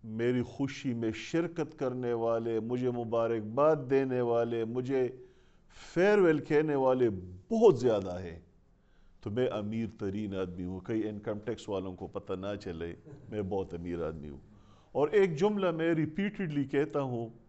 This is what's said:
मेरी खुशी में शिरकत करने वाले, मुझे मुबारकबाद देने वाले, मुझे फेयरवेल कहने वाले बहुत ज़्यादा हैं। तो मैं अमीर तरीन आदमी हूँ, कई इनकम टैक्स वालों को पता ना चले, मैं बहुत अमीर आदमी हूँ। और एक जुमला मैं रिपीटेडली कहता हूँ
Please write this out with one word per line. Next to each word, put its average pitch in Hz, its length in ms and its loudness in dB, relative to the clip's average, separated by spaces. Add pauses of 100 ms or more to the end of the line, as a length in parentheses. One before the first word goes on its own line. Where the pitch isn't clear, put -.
मेरी 117 380 0
खुशी 135 500 -4
में 113 180 -2
शिरकत 165 640 -4
करने 123 400 -2
वाले, 113 460 0
मुझे 123 320 0
मुबारकबाद 117 840 2
देने 131 440 2
वाले, 117 440 2
मुझे 127 640 -2 (420)
फेयरवेल 180 720 4
कहने 151 360 2
वाले 127 340 4
बहुत 127 680 4
ज़्यादा 101 420 2
हैं। 85 260 -10 (760)
तो 107 80 -6
मैं 123 180 2
अमीर 107 380 -4
तरीन 101 480 -4
आदमी 92 280 -4
हूँ, 92 220 -6
कई 110 160 -2
इनकम 107 380 -6
टैक्स 107 300 -8
वालों 95 260 -4
को 90 120 -10
पता 95 280 -6
ना 98 200 -6
चले, 85 420 -8 (340)
मैं 104 180 -4
बहुत 95 240 -4
अमीर 85 300 -6
आदमी 78 240 -6
हूँ। 71 140 -14 (540)
और 151 200 0
एक 196 200 6
जुमला 196 360 2
मैं 165 220 0
रिपीटेडली 156 720 -2
कहता 143 340 0
हूँ 117 340 -4 (160)